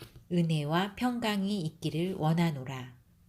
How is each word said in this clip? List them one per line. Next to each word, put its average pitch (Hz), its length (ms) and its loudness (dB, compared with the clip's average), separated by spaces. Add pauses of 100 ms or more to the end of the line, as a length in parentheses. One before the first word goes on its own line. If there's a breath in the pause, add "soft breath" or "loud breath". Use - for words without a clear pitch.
(320 loud breath)
은혜와 170 640 2
평강이 214 640 0
있기를 156 560 -2
원하노라. 143 800 0 (340)